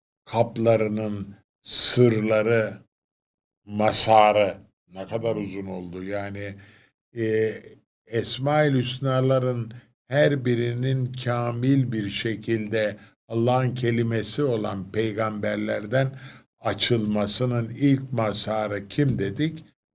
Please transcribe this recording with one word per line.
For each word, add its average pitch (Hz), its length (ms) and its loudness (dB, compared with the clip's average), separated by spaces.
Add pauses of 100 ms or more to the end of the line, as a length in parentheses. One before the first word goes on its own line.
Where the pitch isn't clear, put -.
(260)
kaplarının 110 1120 0 (260)
sırları, 110 1120 2 (920)
masarı 104 920 6 (360)
ne 92 120 -12
kadar 113 300 -4
uzun 98 300 -8
oldu. 92 380 -10
Yani, 101 520 -8 (600)
e, 110 360 0 (520)
Esma-ül 135 720 0
Hüsna'ların 127 960 0 (340)
her 143 380 2
birinin 123 680 0
kamil 120 800 0
bir 104 180 -4
şekilde 107 880 -2 (300)
Allah'ın 123 480 2
kelimesi 117 680 0
olan 101 480 -2
peygamberlerden 107 1200 -2 (480)
açılmasının 110 1080 0
ilk 135 440 2
mazharı 104 720 -2
kim 131 320 0
dedik? 143 460 -4 (300)